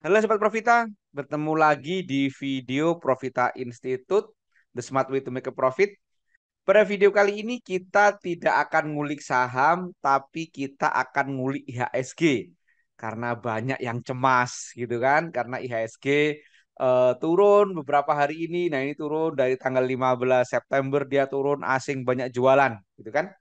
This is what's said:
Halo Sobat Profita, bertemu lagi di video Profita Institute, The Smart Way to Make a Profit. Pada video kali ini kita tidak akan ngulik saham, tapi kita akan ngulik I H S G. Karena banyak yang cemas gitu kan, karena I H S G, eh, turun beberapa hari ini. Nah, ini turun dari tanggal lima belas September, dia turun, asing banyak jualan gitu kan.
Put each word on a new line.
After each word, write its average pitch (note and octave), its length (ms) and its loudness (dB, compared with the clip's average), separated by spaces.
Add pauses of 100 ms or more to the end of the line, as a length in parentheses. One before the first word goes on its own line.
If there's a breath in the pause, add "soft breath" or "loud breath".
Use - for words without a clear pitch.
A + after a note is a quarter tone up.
Halo G3 160 4
Sobat G#3+ 160 0
Profita, A3 480 2 (240)
bertemu D3+ 480 -4
lagi D#3 480 2
di C#3 240 -2
video C3+ 720 -4
Profita B2+ 560 -2
Institute, B2+ 720 -4 (480)
The A#2+ 80 -8
Smart C3 240 -2
Way C3+ 160 -4
to B2 80 -10
Make B2+ 160 -8
a B2 80 -12
Profit. C3 400 0 (720)
Pada G#3 160 6
video G3+ 240 4
kali G3+ 320 2
ini A#3+ 240 -8
kita G3 560 2
tidak D3+ 480 -2
akan D#3 240 0
ngulik D3 320 -6
saham, C#3 800 0
tapi C#3 480 -2
kita C#3 400 -4
akan C3+ 480 -2
ngulik C3+ 320 -4
I A#2+ 80 -8
H - 20 0 (140)
S C3 160 -4
G. A#2+ 400 0 (400)
Karena A2+ 400 -8
banyak A#2 480 -6
yang A#2+ 240 -6
cemas B2+ 720 0
gitu A#2 240 -6
kan, D3 320 2
karena A#2+ 320 -6
I C3 80 -8
H A#2 40 -4 (120)
S - 80 -16
G, - 100 -10 (680 soft breath)
eh, B2+ 400 4
turun G3+ 560 4
beberapa C#3+ 400 0
hari D3 320 0
ini. F3 240 -2
Nah, C#3 160 -2
ini C#3+ 80 -4
turun D#3 400 -4
dari C3 240 0
tanggal B2+ 320 0
lima B2+ 240 0
belas B2+ 400 2
September, C3+ 560 -2
dia C#3 160 2
turun, C#3 400 -2
asing C3 400 -2
banyak B2+ 320 -2
jualan C3 400 4 (240)
gitu G2+ 80 -18
kan. D3+ 320 -2